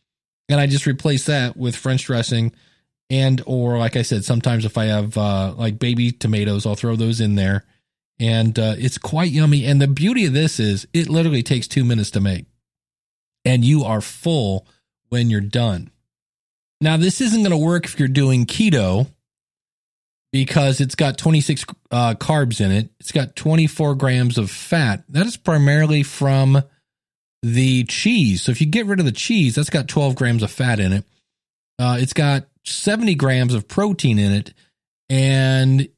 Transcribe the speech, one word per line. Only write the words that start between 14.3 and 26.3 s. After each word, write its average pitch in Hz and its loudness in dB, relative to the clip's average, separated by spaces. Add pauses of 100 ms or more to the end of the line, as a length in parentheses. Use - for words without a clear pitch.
when 120 0
you're 107 0
done. 101 -4 (920)
Now, 156 2
this 175 0
isn't 226 0
gonna 180 2
work 165 0
if - -6
you're 139 2
doing 131 2
keto 120 2 (1200)
because 135 2
it's 135 -2
got 135 0
twenty-six, 156 0 (260)
uh, 120 0
carbs 135 -2
in 98 2
it. 107 0 (120)
It's - -14
got 135 -2
twenty-four 156 0
grams 127 0
of 101 -2
fat. 131 -2
That 151 0
is 233 -6
primarily 151 2
from 135 2 (800)